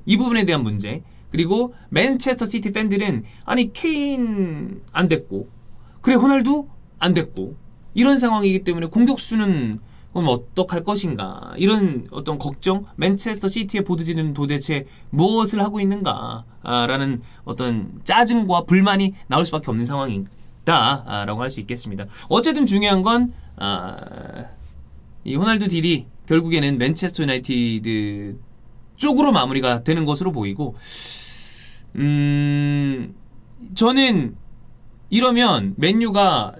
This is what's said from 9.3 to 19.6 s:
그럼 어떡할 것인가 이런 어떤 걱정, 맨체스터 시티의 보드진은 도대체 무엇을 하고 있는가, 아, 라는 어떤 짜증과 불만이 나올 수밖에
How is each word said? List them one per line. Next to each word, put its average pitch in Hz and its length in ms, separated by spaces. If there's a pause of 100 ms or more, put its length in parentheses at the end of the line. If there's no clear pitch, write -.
그럼 170 160
어떡할 165 560
것인가 156 720
이런 190 540
어떤 151 260
걱정, 185 480 (120)
맨체스터 196 500
시티의 196 380
보드진은 160 480
도대체 143 520 (260)
무엇을 214 500
하고 208 180
있는가, 147 640 (200)
아, 120 240
라는 135 340 (240)
어떤 120 580
짜증과 214 600
불만이 196 480 (140)
나올 156 180
수밖에 151 240